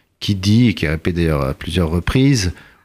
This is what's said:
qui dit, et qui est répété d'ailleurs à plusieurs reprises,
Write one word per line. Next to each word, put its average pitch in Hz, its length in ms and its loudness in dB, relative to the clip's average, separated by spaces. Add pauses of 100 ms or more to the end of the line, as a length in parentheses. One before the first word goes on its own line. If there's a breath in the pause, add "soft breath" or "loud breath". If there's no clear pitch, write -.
(200 loud breath)
qui - 140 -2
dit, 104 360 4
et 95 40 0
qui 82 120 -4
est 76 40 0
répété 82 320 -2
d'ailleurs 78 220 0
à 67 100 -2
plusieurs 85 360 -2
reprises, 101 640 0 (320 loud breath)